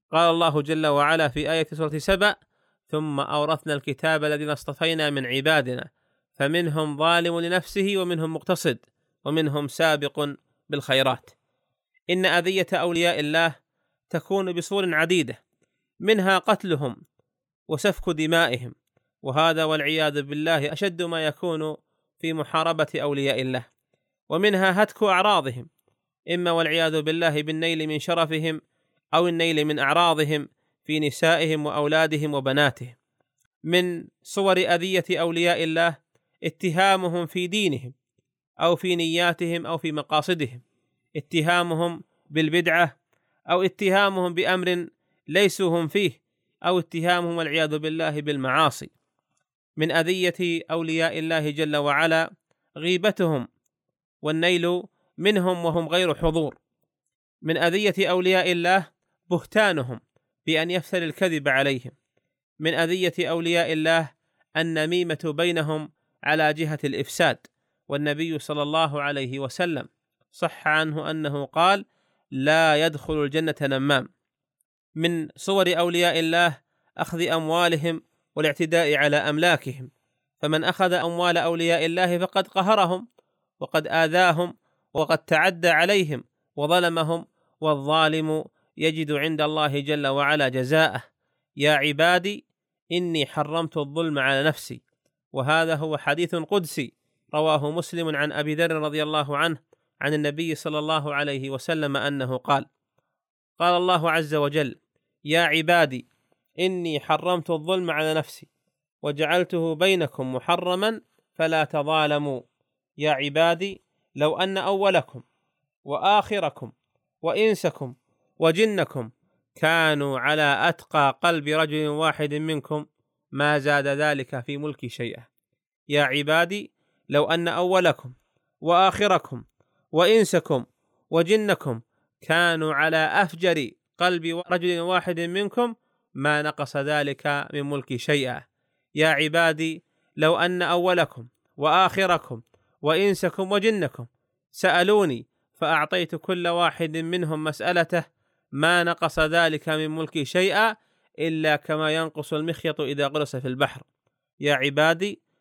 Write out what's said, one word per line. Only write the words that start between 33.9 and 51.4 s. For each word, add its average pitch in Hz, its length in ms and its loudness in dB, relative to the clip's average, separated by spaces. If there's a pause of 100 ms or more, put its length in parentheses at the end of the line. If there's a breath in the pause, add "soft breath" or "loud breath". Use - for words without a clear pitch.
صور 196 340 0
أذية 175 540 0
أولياء 170 520 0
الله 165 340 0 (460)
اتهامهم 180 800 0
في 180 220 -4
دينهم 165 460 -2 (640)
أو 170 160 2
في 180 200 -2
نياتهم 170 720 -2
أو 165 120 -6
في 160 140 -6
مقاصدهم، 151 680 -2 (540)
اتهامهم 170 880 0 (260)
بالبدعة 160 680 2 (500)
أو 180 140 2
اتهامهم 190 680 0
بأمر 175 540 -2 (400)
ليسوا 175 520 2
هم 160 80 0
فيه، 190 340 0 (420)
أو 180 160 2
اتهامهم 170 580 -2
والعياذ 156 400 0
بالله 156 440 -4
بالمعاصي. 143 680 0 (880)
من 156 140 -2
أذية 170 800 -2
أولياء 160 480 -2
الله 160 300 -2